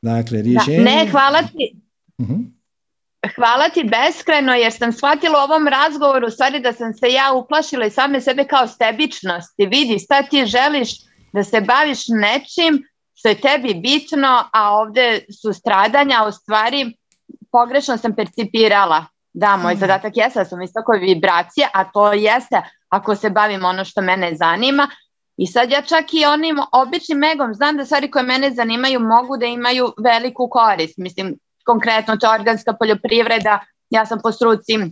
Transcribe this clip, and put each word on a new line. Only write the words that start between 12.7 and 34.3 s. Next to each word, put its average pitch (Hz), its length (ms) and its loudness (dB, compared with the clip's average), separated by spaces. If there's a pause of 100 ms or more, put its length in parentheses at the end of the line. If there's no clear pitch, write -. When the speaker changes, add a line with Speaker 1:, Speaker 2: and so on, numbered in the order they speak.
Speaker 2:
što - 160 -2
je 208 80 2
tebi 262 380 0
bitno, 277 520 -2 (260)
a 208 180 2
ovdje 220 600 0
su 214 200 -6
stradanja, 233 640 2
a 214 100 2
u 208 60 -6
stvari 226 640 -4 (520)
pogrešno 247 480 0
sam 220 180 -4
percipirala. 202 880 0 (280)
Da, 202 240 2
moj 175 160 0
Speaker 1:
Mhm. 196 60 -4
Speaker 2:
zadatak 185 380 0
jeste 240 220 0
da 185 60 0
sam 175 140 -14
visoko 220 340 -4
vibracija, 180 800 0
a 190 140 0
to 208 280 2
jeste 214 420 0 (340)
ako 202 260 -2
se 208 140 -4
bavim 202 360 0
ono 185 200 -2
što - 160 -6
mene 185 340 -2
zanima. 233 520 0 (500)
I 185 100 -4
sad 240 240 0
ja 277 120 0
čak 320 280 0
i 311 140 0
onim 302 320 0 (160)
običnim 277 520 0
egom 285 280 -2
znam 285 240 -2
da 277 80 -6
stvari 277 260 -2
koje 262 120 0
mene 262 280 0
zanimaju 240 480 -2
mogu 240 380 2
da 233 80 -2
imaju 240 540 -2
veliku 240 500 0
korist. 202 480 0
Mislim, 185 380 -8 (300)
konkretno 220 520 0
to 226 100 0
je 220 60 4
organska 220 400 -2
poljoprivreda, 220 840 0 (320)
ja 220 140 2
sam 214 160 -6
po 226 100 0